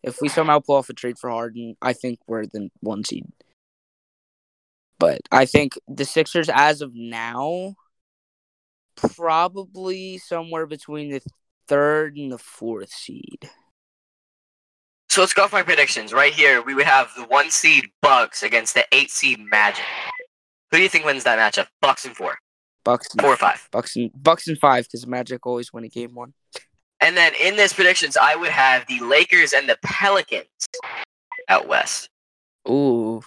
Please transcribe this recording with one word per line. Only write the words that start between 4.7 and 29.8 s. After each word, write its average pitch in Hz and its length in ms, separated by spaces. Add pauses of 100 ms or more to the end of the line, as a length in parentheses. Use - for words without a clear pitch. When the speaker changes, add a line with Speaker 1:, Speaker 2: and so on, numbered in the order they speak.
Speaker 1:
But 80 220 (120)
I 131 140
think 143 280 (140)
the 139 160
Sixers, 156 440
as 147 320
of 131 140
now, 120 800 (1200)
probably 185 1200
somewhere 165 480
between 147 440
the 139 100 (480)
third 147 480
and 143 140
the 120 80
fourth 110 520
seed. - 600 (1600)
Speaker 2:
So - 120
let's 190 140
go 196 100
off 202 80
my 196 100
predictions. 139 500
Right 143 200
here, 143 300
we 135 120
would 143 120
have 135 300
the 120 80
one 139 260
seed - 340 (160)
Bucks 127 420
against 110 320
the 139 180
eight 139 180
seed 127 300
Magic. 107 440 (840)
Who 156 80
do 180 40
you 190 60
think 160 160
wins 135 200
that 117 140
matchup? 107 280 (140)
Bucks 135 260
in 123 80
four. - 240 (460)
Speaker 1:
Bucks 120 300
in 113 60
Speaker 2:
Four 139 140
or - 20
five. - 340
Speaker 1:
Bucks - 260
in, 117 180
Bucks 165 340
in 160 80
five, 127 340
'cause 123 160
Magic 123 400
always 120 260
win 117 120
a 110 40
game 120 260
one. 120 180 (680)
Speaker 2:
And 170 160
then 165 180
in 190 220
this 196 160
predictions, 180 440
I 156 200
would 170 140
have 131 360
the 123 140
Lakers 147 520
and 139 160
the - 140